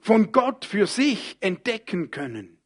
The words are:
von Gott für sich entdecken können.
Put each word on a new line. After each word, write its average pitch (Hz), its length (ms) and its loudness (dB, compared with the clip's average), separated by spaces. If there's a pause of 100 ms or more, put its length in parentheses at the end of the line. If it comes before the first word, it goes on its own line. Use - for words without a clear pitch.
von 220 320 4
Gott 254 340 2
für 196 200 0
sich 254 540 -2
entdecken 185 720 -4
können. 110 560 -10